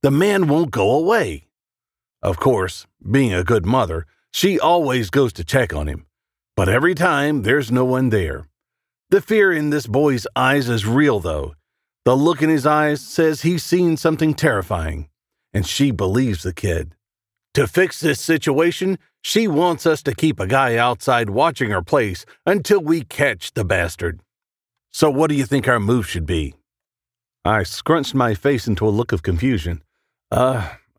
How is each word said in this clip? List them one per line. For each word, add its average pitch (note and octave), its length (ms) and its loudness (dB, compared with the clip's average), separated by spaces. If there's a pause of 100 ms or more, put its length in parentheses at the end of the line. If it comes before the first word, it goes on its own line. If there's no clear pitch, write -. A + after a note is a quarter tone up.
the C#3 80 4
man F#3 380 2
won't D3 240 2
go G#2 180 2
away. D3+ 580 0 (760)
Of F#2+ 160 -2
course, G2+ 500 0 (300)
being A#2+ 160 2
a F2+ 100 0
good F#2+ 220 0
mother, F#2 400 -2 (260)
she F#3+ 260 0
always C3+ 520 0
goes C3+ 240 0
to E2+ 100 -10
check A#2 300 -2
on D2+ 140 -4
him. D2 180 -10 (500)
But F#2 140 2
every D3+ 260 2
time, D3 460 0
there's A#2+ 300 0
no B2+ 120 2
one B2+ 260 0
there. E2 380 -2 (600)
The G3 120 4
fear G#3 300 2
in D3+ 180 -2
this D3 160 -2
boy's C3 400 0 (100)
eyes C3 340 2
is G#2+ 160 0
real, B2 340 2
though. D2+ 360 -6 (500)
The B2+ 100 4
look D3 260 2
in D#3 80 2
his D3 160 2
eyes D3+ 360 2
says D#3+ 400 0
he's E3+ 220 0
seen E3+ 340 2
something D#3 360 0
terrifying, E2+ 760 -4 (440)
and G2+ 120 0
she C#3 260 0
believes G2+ 520 0
the F2+ 100 -6
kid. D#2+ 420 -4 (580)
To C#3 140 2
fix - 320 -2
this D#3 200 -2
situation, E3 800 0 (220)
she A3 260 0
wants E3 380 0
us D#3 180 0
to C3 100 -2
keep D#3 260 0
a G2 60 -4
guy B2 300 2
outside A#2+ 540 0
watching B2 420 -2
her F#2 100 0
place G#2 440 -2 (200)
until G3 340 2
we D#3+ 240 0
catch - 500 -4
the G#2 100 -4
bastard. E2+ 560 -2 (720)
So D#3 180 2
what D3+ 200 2
do D3 60 0
you C3+ 100 0
think C3+ 220 -2
our A#2+ 120 4
move A2 280 0
should E2 180 -6
be? D#2 280 -4 (920)
I G#2 200 2
scrunched - 500 -2
my A#2+ 200 2
face C3+ 340 0
into G#2+ 200 0
a - 20 2
look A2 220 -2
of E2+ 120 -2
confusion. F2 600 -2 (480)
"Uh, A#2+ 440 -2 (240)